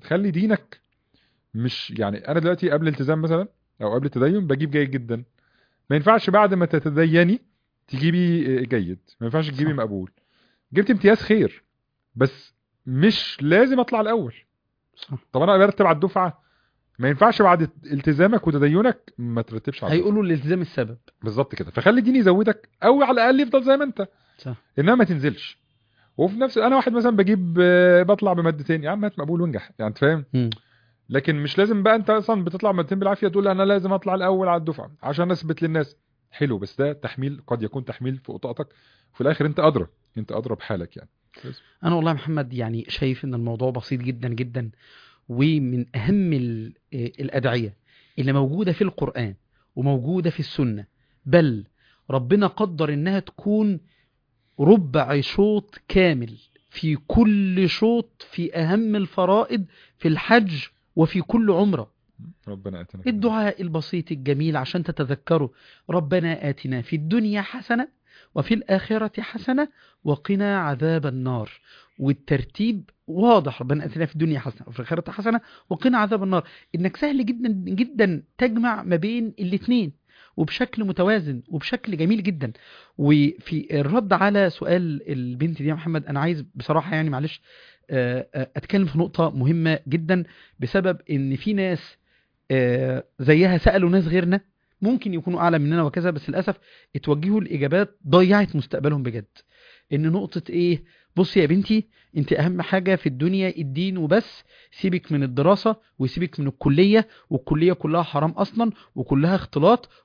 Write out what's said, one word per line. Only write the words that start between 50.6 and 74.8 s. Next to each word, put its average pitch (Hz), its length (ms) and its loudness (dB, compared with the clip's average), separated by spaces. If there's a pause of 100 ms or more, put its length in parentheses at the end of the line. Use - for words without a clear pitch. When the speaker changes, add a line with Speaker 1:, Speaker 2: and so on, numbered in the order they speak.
Speaker 2:
بل 131 400 4 (440)
ربنا 135 380 2
قدر 160 460 -2
انها 185 260 -2
تكون 208 600 -2 (800)
ربع 143 600 4
شوط 208 640 -2
كامل 131 500 0 (320)
في 156 260 -4
كل 190 720 2
شوط، 233 640 -2
في 170 240 -8
اهم 208 400 0
الفرائض، 196 680 0 (320)
في 165 100 -4
الحج 175 560 2 (320)
وفي 160 260 2
كل 226 300 0
عمرة. 175 400 0 (560)
Speaker 1:
ربنا 98 340 -12
آتنا 92 200 -18
في 254 80 -2
الدنيا. 226 60 -2
Speaker 2:
الدعاء 208 460 -2
البسيط 165 500 -6
الجميل 143 460 -2
عشان 131 260 -4
تتذكره، 147 680 -2 (380)
ربنا 165 600 -2
آتنا 131 320 -6
في 160 140 -6
الدنيا 202 460 -2
حسنة 247 460 -6 (480)
وفي 160 180 0
الآخرة 220 680 -2
حسنة 254 460 -4 (360)
وقنا 196 560 -2
عذاب 151 460 -2
النار. 127 460 -4 (480)
والترتيب 151 920 -2 (180)
واضح، 180 540 2
ربنا 143 240 -2
آتنا 160 200 -4
في - 80 -10
الدنيا 156 260 -2
حسنة - 280 -12
وفي 117 120 -12
الآخرة 165 320 -6